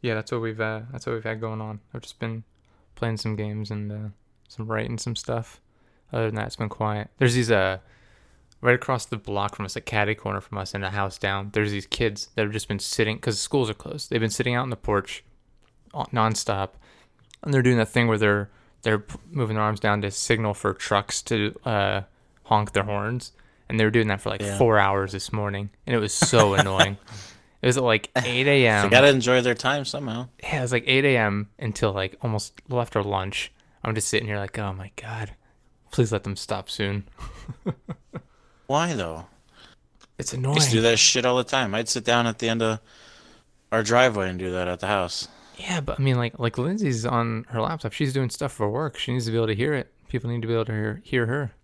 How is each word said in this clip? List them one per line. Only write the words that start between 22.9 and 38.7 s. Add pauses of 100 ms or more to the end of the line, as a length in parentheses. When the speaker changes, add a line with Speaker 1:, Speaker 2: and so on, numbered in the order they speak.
Speaker 1:
And
they
were
doing
that
for,
like,
Speaker 2:
Yeah.
Speaker 1:
four
hours
this
morning, (180)
and
it
was
so
Speaker 2:
<laughs>
Speaker 1:
annoying. (640)
It
was
at,
like, (140)
eight
A
M.
Speaker 2:
They
gotta
enjoy
their
time
somehow. (160)
Speaker 1:
Yeah,
it
was,
like,
eight
A
M (100)
until,
like,
almost, (140)
well,
after
lunch. (320)
I'm
just
sitting
here
like,
"Oh
my
God, (600)
please
let
them
stop
soon." (580)
<laughs>
Speaker 2:
Why,